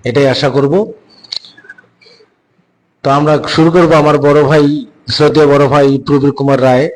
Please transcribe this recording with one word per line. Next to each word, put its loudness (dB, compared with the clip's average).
এটাই 0
আশা -2
করব। -2
তো -2
আমরা 0
শুরু 0
করব 2
আমার 2
বড় 2
ভাই, 0
শ্রদ্ধেয় 2
বড় 2
ভাই 2
প্রবীর 0
কুমার -2
রায়। 0